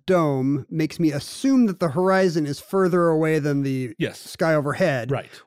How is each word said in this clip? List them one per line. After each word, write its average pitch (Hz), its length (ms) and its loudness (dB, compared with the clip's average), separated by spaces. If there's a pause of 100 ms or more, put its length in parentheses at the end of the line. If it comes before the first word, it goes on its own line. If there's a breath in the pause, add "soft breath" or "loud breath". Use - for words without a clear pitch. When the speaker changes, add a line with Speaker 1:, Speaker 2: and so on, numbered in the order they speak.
Speaker 1:
dome 143 640 0
makes 156 300 -4
me 160 120 2
assume 247 560 0
that 180 120 -4
the 170 100 0
horizon 180 580 2
is 143 120 -6
further 180 480 2
away 160 320 2
than 143 220 0
the 131 380 -4
Speaker 2:
Yes. 160 200 -4
Speaker 1:
sky 165 360 -2
overhead, 135 560 0
Speaker 2:
Right. 110 180 -6 (180)